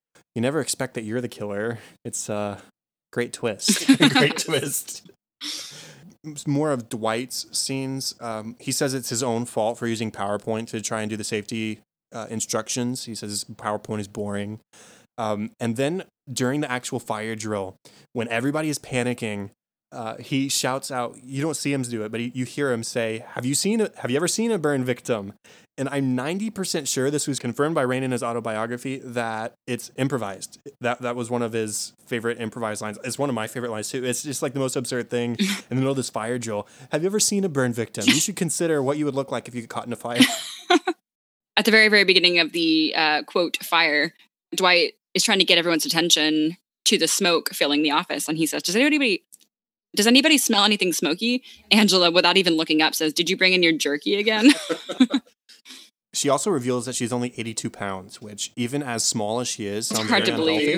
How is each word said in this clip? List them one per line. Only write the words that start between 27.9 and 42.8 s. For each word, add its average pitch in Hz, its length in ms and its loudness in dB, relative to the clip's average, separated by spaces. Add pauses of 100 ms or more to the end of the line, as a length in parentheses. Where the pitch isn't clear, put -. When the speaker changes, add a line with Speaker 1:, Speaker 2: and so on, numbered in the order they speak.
Speaker 1:
in 131 80 -2
his 120 100 0
autobiography 117 840 -4
that 117 480 -4 (160)
it's 120 280 -6
improvised. 113 640 -4 (220)
That, 120 220 -2
that 120 120 -2
was 120 160 -6
one 120 120 0
of 113 100 -2
his 110 400 -4 (140)
favorite 117 340 -2
improvised 110 420 -4
lines. 107 220 -8
It's 123 160 -6
one 143 80 2
of 123 80 0
my 110 100 -2
favorite 120 240 -6
lines 107 180 -6
too. 127 160 -4
It's 123 200 -2
just, 143 180 -6
like, 143 100 -2
the 139 60 -4
most 131 160 -2
absurd 123 360 -4
thing 120 260 0
Speaker 2:
<laughs> - 20 -6
Speaker 1:
in 202 80 2 (220)
the 123 80 -4
middle 131 160 2
of 135 40 0
this 127 140 -2
fire 117 300 -4
drill. 107 260 -4 (240)
"Have 151 120 0
you 175 40 0
ever 202 140 0
seen 196 240 2
a 190 40 0
burn 131 240 2
victim? 113 360 -4
You - 60 6
should 160 200 0
consider 160 480 0
what 143 160 0
you 151 60 0
would 135 100 0
look 135 160 -2
like 120 160 -4
if 123 80 -16
you 123 60 -6
get 113 100 -14
caught - 160 -8
in 120 60 -6
a 110 40 -4
fire." 120 220 -4 (520)
<laughs> - 840 -2
Speaker 2:
At 202 100 2
the 220 40 6
very, 214 160 8
very 208 160 6
beginning 180 380 6
of 160 100 2
the, 160 460 2